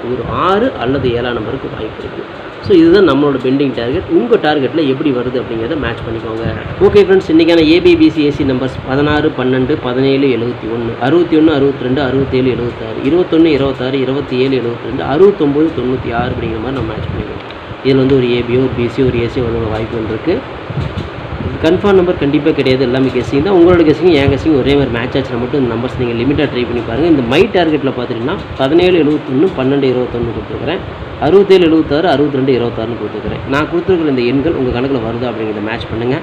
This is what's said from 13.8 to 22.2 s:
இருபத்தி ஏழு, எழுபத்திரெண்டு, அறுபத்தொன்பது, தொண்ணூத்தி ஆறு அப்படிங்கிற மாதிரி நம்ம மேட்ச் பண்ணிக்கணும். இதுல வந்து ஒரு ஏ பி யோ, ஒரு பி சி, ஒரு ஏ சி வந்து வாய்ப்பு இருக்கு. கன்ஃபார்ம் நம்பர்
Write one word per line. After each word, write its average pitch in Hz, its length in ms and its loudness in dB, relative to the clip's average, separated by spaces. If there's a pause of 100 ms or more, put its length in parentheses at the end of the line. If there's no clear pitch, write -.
இருபத்தி 135 380 -4
ஏழு, 135 180 0
எழுபத்திரெண்டு, 117 420 -6 (100)
அறுபத்தொன்பது, 160 540 4 (100)
தொண்ணூத்தி 123 420 -4
ஆறு 123 140 -2
அப்படிங்கிற 113 300 -4
மாதிரி 131 140 -4
நம்ம 113 140 -4
மேட்ச் - 180 -6
பண்ணிக்கணும். - 340 -8 (440)
இதுல 131 160 4
வந்து 135 160 4
ஒரு 123 160 0
ஏ 120 120 0
பி 120 80 0
யோ, 131 100 2
ஒரு 123 120 -2
பி 120 160 -2
சி, 135 160 0
ஒரு 120 140 -2
ஏ 113 100 -4
சி 135 140 -2
வந்து 113 260 -2
வாய்ப்பு 110 400 -4
இருக்கு. 160 220 -2 (1300)
கன்ஃபார்ம் 190 340 4
நம்பர் 175 240 2